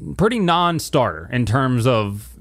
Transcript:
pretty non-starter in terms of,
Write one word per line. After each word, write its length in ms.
pretty 200
non-starter 920
in 160
terms 400
of, 420